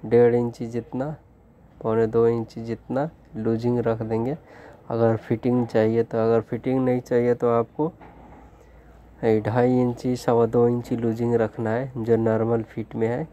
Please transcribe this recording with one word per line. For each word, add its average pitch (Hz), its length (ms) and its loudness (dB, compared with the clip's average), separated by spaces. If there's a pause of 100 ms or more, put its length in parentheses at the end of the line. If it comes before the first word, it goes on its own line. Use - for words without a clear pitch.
डेढ़ 117 300 6
इंची 120 320 -2
जितना, 120 380 -8 (760)
पौने 113 260 0
दो 117 200 2
इंची 117 360 -4
जितना 123 460 -6 (260)
लूजिंग 113 440 -2
रख 113 220 -2
देंगे। 113 340 -2 (540)
अगर 113 280 2
फिटिंग 123 500 0
चाहिए 113 360 2
तो, 117 140 -4
अगर 113 240 2
फिटिंग 127 440 -4
नहीं 127 160 0
चाहिए 120 320 0
तो 120 160 0
आपको 117 420 0 (1500)
ढाई 123 380 2
इंची, 123 360 -2
सवा 117 320 2
दो 120 200 2
इंची 120 300 -2
लूजिंग 117 380 -2
रखना 110 340 -2
है, 127 280 -4
जो 113 200 2
नॉर्मल 113 480 0
फिट - 300 -12
में 113 120 0
है। 135 260 -4